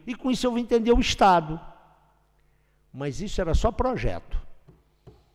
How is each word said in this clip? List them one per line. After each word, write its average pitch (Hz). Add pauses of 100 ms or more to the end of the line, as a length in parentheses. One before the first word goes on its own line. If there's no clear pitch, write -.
e 247
com 254
isso 254
eu 247
vou 233
entender 233
o 247
Estado." 170 (1300)
Mas 131
isso 202
era 165
só 220
projeto, 147 (960)